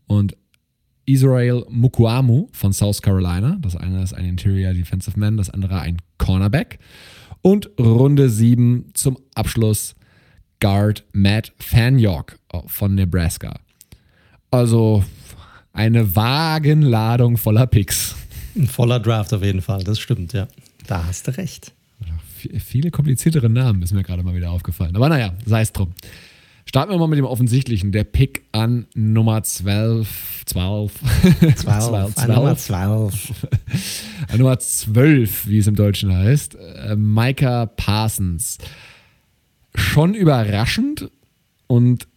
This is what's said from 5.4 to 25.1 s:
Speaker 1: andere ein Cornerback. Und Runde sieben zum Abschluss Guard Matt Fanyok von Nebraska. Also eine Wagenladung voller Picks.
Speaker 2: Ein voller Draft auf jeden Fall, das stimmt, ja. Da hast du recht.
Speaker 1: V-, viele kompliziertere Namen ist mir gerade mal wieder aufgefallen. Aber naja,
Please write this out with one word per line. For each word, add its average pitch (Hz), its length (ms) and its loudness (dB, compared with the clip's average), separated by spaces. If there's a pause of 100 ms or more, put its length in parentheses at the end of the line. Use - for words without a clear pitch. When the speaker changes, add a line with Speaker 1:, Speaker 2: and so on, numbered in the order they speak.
Speaker 1:
andere 95 300 -4
ein 85 180 -4 (180)
Cornerback. 98 640 0 (640)
Und 101 260 4 (100)
Runde 131 520 4
sieben 120 640 2
zum 131 240 -2 (160)
Abschluss 110 640 -2 (640)
Guard 104 520 0
Matt 98 460 2
Fanyok 117 800 2 (280)
von 98 280 -2
Nebraska. 90 680 -2 (920)
Also 113 540 4 (680)
eine 110 420 2
Wagenladung 123 1200 2
voller 110 300 2
Picks. - 480 0 (420)
Speaker 2:
Ein 156 100 2
voller 123 340 0
Draft 110 340 0
auf 95 80 -2
jeden 95 200 0
Fall, 95 220 -4
das 104 160 -4
stimmt, 92 320 -6
ja. 98 160 -4 (380)
Da 87 200 -4
hast - 220 -8
du 131 80 -6
recht. - 360 -12 (680)
Speaker 1:
V-, - 180 -10
viele 151 320 -4
kompliziertere 143 580 0
Namen 113 340 2
ist 87 100 -4
mir 98 100 0
gerade 90 220 -6
mal 90 100 -4
wieder 87 160 -4
aufgefallen. 87 460 -4
Aber 127 120 2
naja, 117 260 -2 (120)